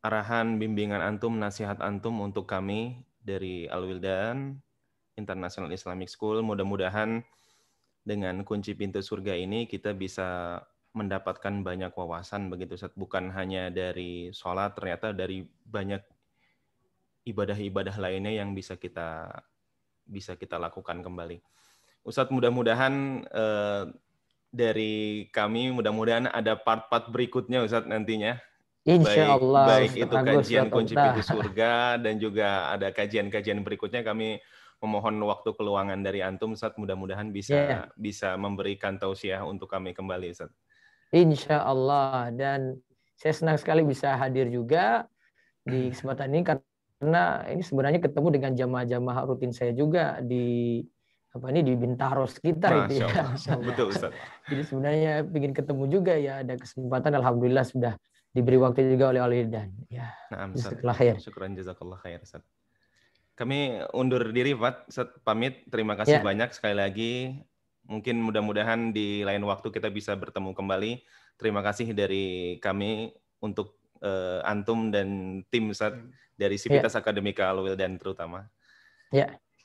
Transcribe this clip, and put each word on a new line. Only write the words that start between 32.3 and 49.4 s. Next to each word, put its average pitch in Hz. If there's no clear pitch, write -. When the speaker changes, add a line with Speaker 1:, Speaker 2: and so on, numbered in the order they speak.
Speaker 1:
ada 98
kajian-kajian 104
berikutnya. 101
Kami 110
memohon 107
waktu 104
keluangan 98
dari 98
Antum, 101
Ustadz. 110
Mudah-mudahan 95
bisa, 101
Speaker 2:
Iya. 143
Speaker 1:
bisa 101
memberikan 98
tausiah 95
untuk 90
kami 92
kembali, 92
Ustadz. -
Speaker 2:
Insya 160
Allah. 131
Dan 131
saya 156
senang 156
sekali 160
bisa 139
hadir 131
juga 156
di 127
Speaker 1:
Hmm. 127
Speaker 2:
kesempatan 135
ini, 165
karena 156
ini -
sebenarnya 143
ketemu 151
dengan 135
jamaah-jamaah 123
rutin 127